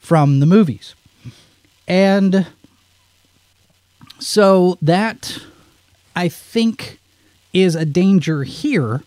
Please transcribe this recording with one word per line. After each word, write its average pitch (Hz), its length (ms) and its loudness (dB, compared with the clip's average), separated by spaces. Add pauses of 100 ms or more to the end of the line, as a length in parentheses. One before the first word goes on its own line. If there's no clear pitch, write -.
from 143 400 2
the 143 60 2
movies. 165 480 0 (920)
And 190 600 2 (1700)
so 190 640 2
that, 190 580 -4 (760)
I 175 160 -4
think, - 680 -6 (540)
is 185 220 0
a 160 100 -4
danger 160 600 0
here 135 640 -4